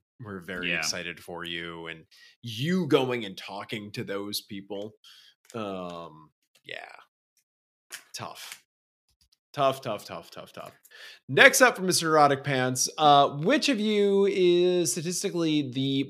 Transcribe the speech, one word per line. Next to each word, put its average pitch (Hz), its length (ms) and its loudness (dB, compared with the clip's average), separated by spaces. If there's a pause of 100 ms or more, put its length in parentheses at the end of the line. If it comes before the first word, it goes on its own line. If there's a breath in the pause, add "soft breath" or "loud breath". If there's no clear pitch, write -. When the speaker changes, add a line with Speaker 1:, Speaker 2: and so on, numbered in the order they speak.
(200)
Speaker 1:
were 101 200 -14
very 90 300 -8
Speaker 2:
Yeah. 85 80 -2
Speaker 1:
excited 85 440 -6
for 85 220 -12
you, 85 440 -10
and 80 160 -16 (380 loud breath)
you 151 440 -4
going 123 380 0
and 95 120 -12
talking 104 560 -12
to 113 120 -10
those 101 360 -8
people. 101 540 -14 (600 loud breath)
Um, 87 760 -12 (340)
yeah. 50 280 -16 (1200)
Tough. - 480 -16 (880)
Tough, 139 280 0
tough, - 240 -8
tough, 85 260 -16
tough, - 220 -18
tough. - 200 -18 (560 loud breath)
Next 254 340 8
up 233 140 6
from 190 100 -4
Mister 165 220 0
Erotic 143 360 6
Pants, 127 440 0 (100)
uh, 143 320 8
which 190 380 0
of 247 120 0
you 202 500 2
is 180 640 2
statistically 160 800 -2
the 135 380 0